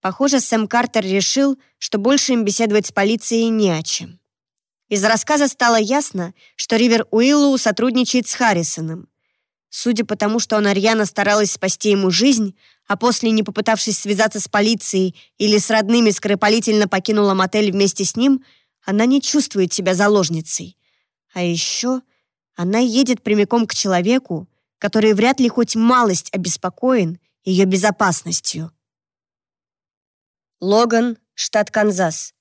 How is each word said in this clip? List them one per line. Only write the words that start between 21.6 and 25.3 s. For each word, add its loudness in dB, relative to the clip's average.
она -2
едет 2
прямиком 0
к -6
человеку, -2
который 2
вряд 2